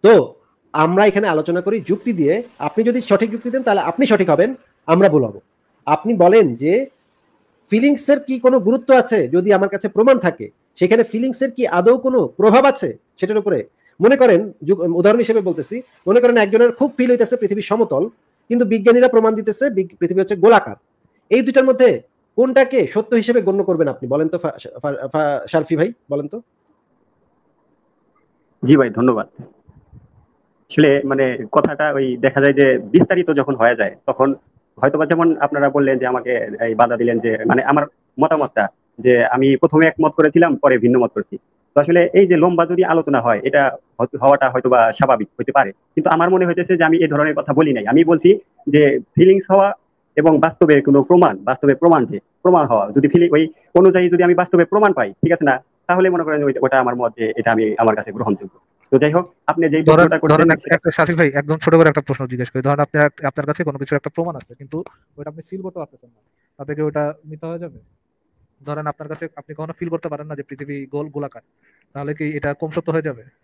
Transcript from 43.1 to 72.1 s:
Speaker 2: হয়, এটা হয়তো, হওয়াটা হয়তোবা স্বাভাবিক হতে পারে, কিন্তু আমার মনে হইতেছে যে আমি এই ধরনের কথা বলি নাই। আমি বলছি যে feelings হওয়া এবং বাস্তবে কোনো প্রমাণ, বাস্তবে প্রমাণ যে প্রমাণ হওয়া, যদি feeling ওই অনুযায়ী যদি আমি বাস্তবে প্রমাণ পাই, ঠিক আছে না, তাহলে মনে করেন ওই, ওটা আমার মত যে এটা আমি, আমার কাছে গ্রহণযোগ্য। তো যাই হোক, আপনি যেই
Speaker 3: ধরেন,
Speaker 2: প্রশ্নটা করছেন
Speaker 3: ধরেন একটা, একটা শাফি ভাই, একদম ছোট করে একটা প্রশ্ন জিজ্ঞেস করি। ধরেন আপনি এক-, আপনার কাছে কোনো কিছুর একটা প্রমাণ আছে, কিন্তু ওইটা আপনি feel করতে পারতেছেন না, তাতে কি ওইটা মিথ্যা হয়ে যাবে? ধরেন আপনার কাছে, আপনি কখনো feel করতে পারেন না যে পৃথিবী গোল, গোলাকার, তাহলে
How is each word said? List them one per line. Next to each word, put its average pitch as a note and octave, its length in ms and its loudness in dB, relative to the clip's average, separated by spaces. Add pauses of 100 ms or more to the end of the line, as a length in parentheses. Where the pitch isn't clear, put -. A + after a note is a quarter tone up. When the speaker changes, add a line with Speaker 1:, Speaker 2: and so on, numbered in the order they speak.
Speaker 2:
হয়, A2+ 220 -2
এটা C#3 340 0 (220)
হয়তো, B2 200 -6
হওয়াটা C3+ 320 2
হয়তোবা B2 420 2
স্বাভাবিক A#2+ 360 0 (120)
হতে C#3 120 -6
পারে, A2+ 200 0
কিন্তু - 380 -4
আমার E3+ 200 2
মনে F#3 160 2
হইতেছে F3 300 -2
যে E3 80 0
আমি D#3+ 120 2
এই E3 120 0
ধরনের D3 260 0
কথা D3+ 180 -4
বলি D3 200 2
নাই। G#2+ 140 -4
আমি D3 180 4
বলছি E3+ 340 2 (280)
যে C#3+ 340 2
feelings F#3+ 500 2
হওয়া G3 220 2 (440)
এবং D#3 240 4
বাস্তবে D3+ 400 2
কোনো C#3 220 2
প্রমাণ, D3+ 360 2
বাস্তবে C3 360 -2
প্রমাণ D#3 320 2
যে G#2 120 -12 (240)
প্রমাণ F3 240 2
হওয়া, G#2 260 -2
যদি C#3+ 160 2
feeling E3+ 220 2
ওই D#3 220 0 (220)
অনুযায়ী F#3 340 4
যদি F3 140 2
আমি F3 120 4
বাস্তবে F3 300 2
প্রমাণ G#3 280 2
পাই, A2+ 200 -4
ঠিক E3 200 -2
আছে E3 120 -2
না, C3 180 0 (240)
তাহলে F#3 240 0
মনে E3+ 140 -4
করেন D3+ 200 -2
ওই, C3+ 180 0
ওটা C3 180 2
আমার B2 160 -2
মত A#2+ 200 -4
যে A2+ 200 -4
এটা A2+ 160 -2
আমি, A2 260 0
আমার A2 180 0
কাছে G#2+ 160 -10
গ্রহণযোগ্য। G2+ 460 -8 (320)
তো C3+ 80 2
যাই D3+ 140 2
হোক, F3 220 -2 (120)
আপনি D#3+ 220 -2
যেই D#3+ 140 0
Speaker 3:
ধরেন, D#3 140 6
Speaker 2:
প্রশ্নটা E3 220 4
করছেন D3+ 180 2
Speaker 3:
ধরেন E3 140 2
একটা, D#3 240 -2
একটা D#3+ 160 -2
শাফি E3 240 -2
ভাই, D#3 200 2
একদম D3 220 -4
ছোট D#3+ 180 0
করে E3 140 6
একটা C#3+ 120 0
প্রশ্ন C3+ 260 -8
জিজ্ঞেস B2 240 -8
করি। C3 120 -6
ধরেন C#3+ 180 -2
আপনি D3 200 -2
এক-, D3 260 0
আপনার C#3+ 200 -6
কাছে D3+ 180 -6
কোনো C#3 140 -8
কিছুর C#3 180 -6
একটা D3 180 -6
প্রমাণ E3+ 220 -8
আছে, - 180 -20
কিন্তু D#3 300 -12 (320)
ওইটা D3 140 -16
আপনি D#3 200 -20
feel F#3+ 120 -14
করতে F#3 160 -14
পারতেছেন B2+ 360 -18
না, - 60 -20 (360)
তাতে C#3+ 180 -12
কি D3+ 80 -6
ওইটা D3+ 320 -4 (120)
মিথ্যা D#3 220 -16
হয়ে E3+ 100 -12
যাবে? E3 200 -16 (880)
ধরেন D3+ 200 -10
আপনার D3 220 -10
কাছে, D#3 280 -14
আপনি D3+ 180 -20
কখনো D#3+ 240 -14
feel E3+ 100 -10
করতে E3 200 -8
পারেন D3+ 180 -12
না D3+ 100 -14
যে C#3 60 -14
পৃথিবী C#3 440 -14
গোল, D3 220 -10
গোলাকার, C#3+ 340 -14 (500)
তাহলে C#3+ 220 -10